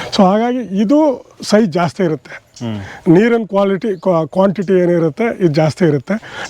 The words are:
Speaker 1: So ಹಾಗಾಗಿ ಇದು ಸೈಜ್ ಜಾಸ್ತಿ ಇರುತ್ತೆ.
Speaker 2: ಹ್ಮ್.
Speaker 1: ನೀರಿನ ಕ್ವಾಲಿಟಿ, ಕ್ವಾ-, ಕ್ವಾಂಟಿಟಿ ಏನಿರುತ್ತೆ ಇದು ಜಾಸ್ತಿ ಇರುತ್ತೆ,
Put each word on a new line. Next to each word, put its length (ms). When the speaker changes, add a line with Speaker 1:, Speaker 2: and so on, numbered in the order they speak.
Speaker 1:
So 60
ಹಾಗಾಗಿ 580
ಇದು 460
ಸೈಜ್ 300
ಜಾಸ್ತಿ 300
ಇರುತ್ತೆ. 400
Speaker 2:
ಹ್ಮ್. 140
Speaker 1:
ನೀರಿನ 320
ಕ್ವಾಲಿಟಿ, 420
ಕ್ವಾ-, 400
ಕ್ವಾಂಟಿಟಿ 440
ಏನಿರುತ್ತೆ 520
ಇದು 300
ಜಾಸ್ತಿ 300
ಇರುತ್ತೆ, 300